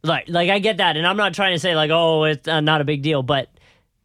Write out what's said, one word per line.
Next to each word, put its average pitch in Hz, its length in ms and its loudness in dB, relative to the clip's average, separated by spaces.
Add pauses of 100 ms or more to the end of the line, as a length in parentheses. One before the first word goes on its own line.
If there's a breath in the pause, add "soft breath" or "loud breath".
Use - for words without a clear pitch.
Like, 156 260 -2
like, 175 220 0
I 202 100 2
get 208 160 0
that, 170 200 0
and 165 100 -2
I'm 190 100 0
not 202 180 -2
trying 190 200 0
to 165 40 -2
say, 175 160 -2
like, 156 180 0
"Oh, 160 320 2
it's, 156 220 -2
uh, 156 140 0
not 156 200 2
a 143 40 0
big 147 180 -4
deal," 147 200 0
but 135 260 -2 (560 soft breath)